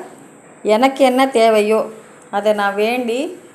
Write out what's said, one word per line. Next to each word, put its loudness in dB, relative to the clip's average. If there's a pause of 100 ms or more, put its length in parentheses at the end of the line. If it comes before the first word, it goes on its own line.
(640)
எனக்கு 2
என்ன 2
தேவையோ, 2 (440)
அதை -2
நான் -2
வேண்டி -4 (180)